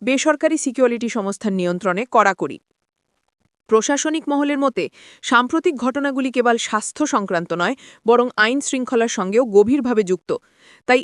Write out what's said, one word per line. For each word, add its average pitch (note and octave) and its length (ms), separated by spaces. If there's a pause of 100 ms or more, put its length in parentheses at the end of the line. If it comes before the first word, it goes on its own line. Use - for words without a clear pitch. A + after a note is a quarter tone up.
বেসরকারি D4 560
সিকিউরিটি A#3+ 520
সংস্থার G3 440
নিয়ন্ত্রণে F3+ 580
কড়াকড়ি। F#3+ 460 (1120)
প্রশাসনিক C#4+ 580
মহলের C#4+ 320
মতে, B3+ 240 (380)
সাম্প্রতিক C#4 540
ঘটনাগুলি C4 560
কেবল A#3+ 260
স্বাস্থ্য - 500
সংক্রান্ত F#3 460
নয়, F3 220 (300)
বরং A#3+ 220 (100)
আইন A#3 240
শৃঙ্খলার A#3+ 560
সঙ্গেও G#3 280
গভীরভাবে A3+ 580
যুক্ত। F3+ 280 (560)
তাই B3+ 160